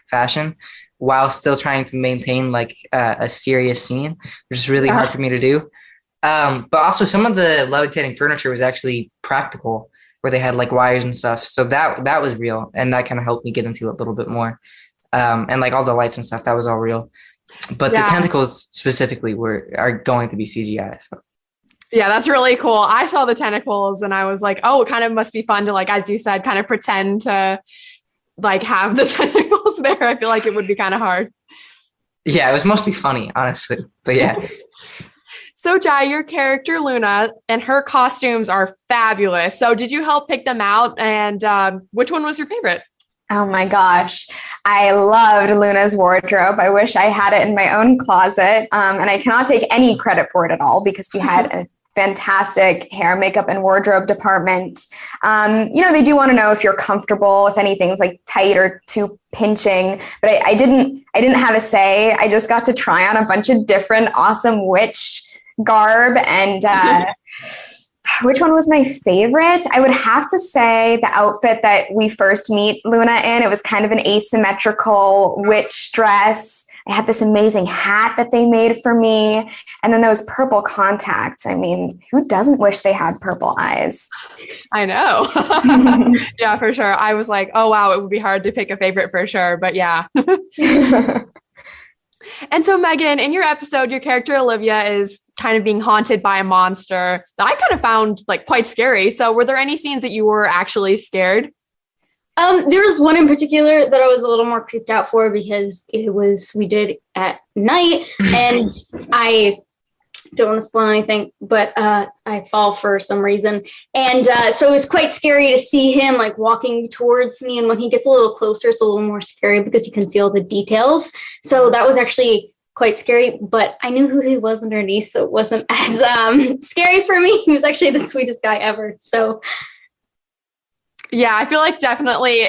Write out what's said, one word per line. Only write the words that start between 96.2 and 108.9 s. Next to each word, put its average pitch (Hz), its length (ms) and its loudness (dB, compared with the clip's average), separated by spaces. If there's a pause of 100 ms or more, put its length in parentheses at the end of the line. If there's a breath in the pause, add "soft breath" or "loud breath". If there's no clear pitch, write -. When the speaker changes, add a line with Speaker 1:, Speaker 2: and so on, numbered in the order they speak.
Speaker 2:
by 196 180 0
a 190 60 -2
monster 185 800 -2 (140)
that 202 80 0
I 466 80 2
kind 605 180 0
of 294 80 -2
found, 220 460 0
like, 180 180 -4
quite 233 220 0
scary. 233 460 2
So 233 200 0
were 240 120 2
there 262 120 0
any 277 200 -2
scenes 277 260 -6
that 254 80 -6
you 214 160 -2
were 214 180 2
actually 196 520 0
scared? 202 540 -2 (840)
Speaker 4:
Um, 349 320 2
there 370 140 4
was 359 180 2
one 320 160 4
in 311 120 6
particular 302 600 2
that 262 140 4
I 262 60 4
was 247 140 2
a 240 60 -2
little 233 160 2
more 233 200 -4
creeped 226 260 -10
out 214 180 0
for, 220 220 2
because 202 580 -6
it 220 240 -4
was, 202 440 -2
we 208 100 -2
did 208 320 -2 (160)
at 190 240 -4 (160)
night, 330 580 2
Speaker 2:
<laughs> - 80 -12
Speaker 4:
and 240 480 2 (440)